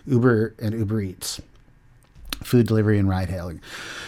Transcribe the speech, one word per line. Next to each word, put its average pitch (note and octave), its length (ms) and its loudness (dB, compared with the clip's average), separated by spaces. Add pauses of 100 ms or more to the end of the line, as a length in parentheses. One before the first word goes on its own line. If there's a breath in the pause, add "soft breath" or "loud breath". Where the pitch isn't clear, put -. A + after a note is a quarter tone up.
Uber A#2 520 4
and G#2+ 140 -2
Uber A2 280 -2
Eats, - 400 -8 (1040)
food A#2+ 220 4
delivery G#2+ 320 2
and G2 100 2
ride-hailing. F2+ 540 -4 (460 loud breath)